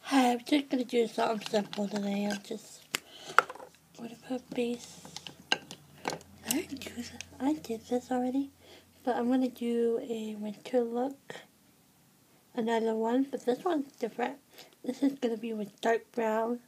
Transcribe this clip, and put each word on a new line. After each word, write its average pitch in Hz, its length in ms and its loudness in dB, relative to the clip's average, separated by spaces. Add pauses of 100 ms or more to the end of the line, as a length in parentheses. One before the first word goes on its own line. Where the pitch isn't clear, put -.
(120)
I'm 247 280 6
just 285 280 0
gonna 254 140 0
do 233 240 2
something 226 420 0
simple 208 380 0
today. 202 420 -2
I'm 202 140 -4
just - 400 -12 (1120)
gonna 233 200 -12 (100)
put 254 240 -6
base. 240 520 -4 (500)
I - 1000 -6
didn't 294 280 -2
do - 160 -10
this. 240 160 -10 (260)
I 269 140 2
did 226 340 -6
this 247 240 -2
already, 254 400 0 (540)
but 240 100 2
I'm 240 140 2
gonna 254 200 4
do 233 540 2
a 220 320 -6
winter 214 480 0
look. 247 540 -2 (1200)
Another 226 400 2
one, 240 340 2
but - 160 -4
this 247 160 2
one's 311 300 0
different. 247 460 -4 (460)
This 247 200 -2
is 277 80 6
gonna 233 240 0
be 226 160 -4
with 214 280 -6
dark 226 300 2
brown. 226 580 2